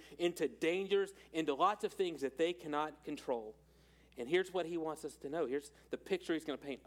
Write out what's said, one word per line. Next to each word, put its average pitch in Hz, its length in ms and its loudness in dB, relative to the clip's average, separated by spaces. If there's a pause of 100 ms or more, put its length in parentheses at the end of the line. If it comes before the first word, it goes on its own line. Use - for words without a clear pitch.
(180)
into 170 300 2
dangers, 190 680 2 (180)
into 156 220 2
lots 185 280 4
of 202 100 -2
things 170 280 -2
that 131 180 -2
they 165 140 6
cannot 151 520 -2
control. 120 500 -4 (640)
And 120 100 -6
here's 180 240 2
what 175 140 0
he 170 100 -4
wants 156 280 -4
us 139 120 -8
to 139 120 -8
know. 156 180 0
Here's 139 240 -2 (200)
the 127 80 -4
picture 175 360 -2
he's 151 100 -2
gonna 139 120 -4
paint 139 300 -8